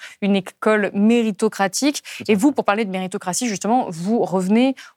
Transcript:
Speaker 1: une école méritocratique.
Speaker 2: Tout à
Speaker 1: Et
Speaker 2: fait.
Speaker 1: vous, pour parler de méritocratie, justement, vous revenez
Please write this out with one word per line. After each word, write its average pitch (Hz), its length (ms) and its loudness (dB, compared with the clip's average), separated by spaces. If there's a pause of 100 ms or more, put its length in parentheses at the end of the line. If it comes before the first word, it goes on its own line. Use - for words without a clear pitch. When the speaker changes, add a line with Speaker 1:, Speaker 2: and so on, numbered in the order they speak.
(200)
Speaker 1:
une 196 160 2
école 208 580 0
méritocratique. 220 1080 0
Speaker 2:
Tout - 260 -14
à 214 40 4
Speaker 1:
Et - 20 4
Speaker 2:
fait. 190 60 2
Speaker 1:
vous, 277 120 4
pour - 120 -2
parler 208 200 0
de 190 60 -6
méritocratie, 185 580 -4
justement, 214 400 0
vous 180 360 -2
revenez 208 500 2 (220)